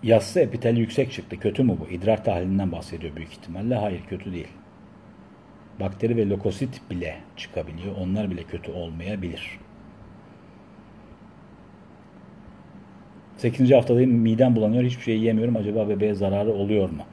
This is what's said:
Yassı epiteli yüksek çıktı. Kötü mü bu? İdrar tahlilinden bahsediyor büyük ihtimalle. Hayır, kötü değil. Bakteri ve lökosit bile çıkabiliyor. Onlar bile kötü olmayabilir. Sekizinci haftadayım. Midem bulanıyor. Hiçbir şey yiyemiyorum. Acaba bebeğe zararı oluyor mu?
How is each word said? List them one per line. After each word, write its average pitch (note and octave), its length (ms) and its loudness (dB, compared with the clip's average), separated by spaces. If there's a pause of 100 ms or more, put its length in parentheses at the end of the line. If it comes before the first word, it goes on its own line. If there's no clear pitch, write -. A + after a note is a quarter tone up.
Yassı A2 380 4
epiteli A#2 400 2
yüksek B2 320 0
çıktı. - 280 -12
Kötü A2 220 0
mü G#2+ 180 4
bu? D#2 80 -10
İdrar G2 360 0
tahlilinden F#2+ 480 0
bahsediyor D#2+ 440 -10
büyük E2 160 -14
ihtimalle. G2 420 -6
Hayır, G2+ 340 -2
kötü F#2 240 -8
değil. E2+ 160 -10 (1300)
Bakteri G#2+ 360 0
ve G#2 140 2
lökosit G2+ 500 -4 (100)
bile E2+ 260 -6 (200)
çıkabiliyor. E2 640 -10
Onlar G2 300 -2
bile E2+ 120 -8
kötü - 300 -10
olmayabilir. F2 840 -8 (3750)
Sekizinci B2+ 380 4
haftadayım. B2 360 6
Midem A#2 460 4
bulanıyor. A2+ 280 2
Hiçbir B2 180 -2
şey A2+ 140 0
yiyemiyorum. A2+ 400 2
Acaba G#2 320 0
bebeğe G#2 260 0
zararı G2+ 380 0
oluyor G2+ 380 2
mu? D2+ 120 -10 (100)